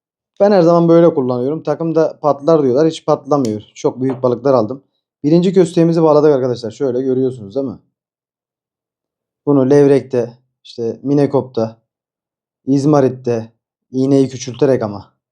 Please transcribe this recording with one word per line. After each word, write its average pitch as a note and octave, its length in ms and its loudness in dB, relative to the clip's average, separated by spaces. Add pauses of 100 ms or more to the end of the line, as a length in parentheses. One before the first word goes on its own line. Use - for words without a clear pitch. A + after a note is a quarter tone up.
(400)
Ben G3+ 120 4
her F#3 100 4
zaman E3+ 260 4
böyle E3 260 4
kullanıyorum. B2+ 480 -4
Takımda D#3+ 580 -4
patlar D3 420 0
diyorlar. C3+ 240 2
Hiç D#3+ 200 -6
patlamıyor. C3+ 560 -2 (120)
Çok B2+ 260 -6
büyük C3 220 -6
balıklar B2 320 0
aldım. B2+ 300 -2 (380)
Birinci F3 300 2
kösteğimizi E3+ 500 0
bağladık D3+ 300 4
arkadaşlar. B2 380 -4
Şöyle B2+ 320 -4
görüyorsunuz B2+ 520 -4
değil C3+ 120 -6
mi? F#2 120 -10 (1700)
Bunu C3+ 240 2
levrekte, C3+ 680 2 (260)
işte A2+ 380 -8
minekopta, C3+ 800 -2 (840)
izmaritte B2+ 880 0 (380)
iğneyi C3+ 380 0
küçülterek B2+ 540 -2
ama. G2+ 300 -10 (200)